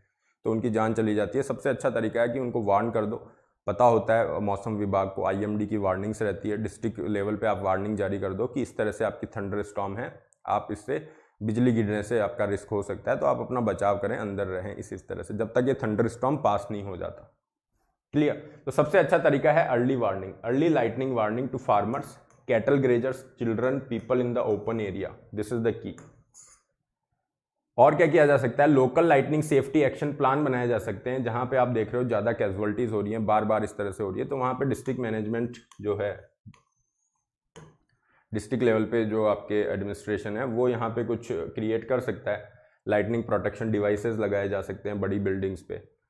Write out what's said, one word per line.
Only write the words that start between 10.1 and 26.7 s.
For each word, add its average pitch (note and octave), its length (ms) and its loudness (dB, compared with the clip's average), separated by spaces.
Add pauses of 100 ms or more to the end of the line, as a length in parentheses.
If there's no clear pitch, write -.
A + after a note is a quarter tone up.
आप G2+ 240 -2
इससे D3+ 380 -6 (340)
बिजली A#2 300 2
गिरने G#2+ 300 2
से A#2 160 0
आपका G#2 260 -2
रिस्क G2 240 -4
हो G2+ 140 -2
सकता G#2 280 -6
है, C3+ 80 0
तो D3 80 0
आप B2+ 140 2
अपना A#2+ 200 -4
बचाव G2+ 380 0
करें, G2+ 200 -4
अंदर G2+ 280 -4
रहें F#2 300 -6
इस, - 160 -12
इस G2 160 -12
तरह F#2+ 140 -8
से, - 120 -10
जब G#2 180 -4
तक B2+ 160 2
ये C3+ 60 2
थंडरस्टॉर्म A2+ 640 0
पास G#2 340 0
नहीं G#2 120 -8
हो G2 140 -10
जाता। - 400 -12 (760)
क्लियर? C#3+ 520 -2
तो C#3 60 -2
सबसे D3+ 280 2
अच्छा E3 200 4
तरीका D3 340 4
है E3 160 4
अर्ली B2+ 280 2
वार्निंग, F#2+ 380 -2 (120)
early C#3 300 2
lightning B2 420 0
warning A2+ 360 0
to - 160 -2
farmers, A2 360 2 (440)
cattle C3 360 4
grazers, B2 300 2 (260)
children, A#2+ 380 0 (120)
people B2 300 0
in A#2+ 160 0
the - 80 0
open G#2+ 440 -2
area, F#2 180 -6 (260)
this G#2 180 -4
is A#2 80 -2
the A2+ 120 2
key। F#2+ 200 -8 (1900)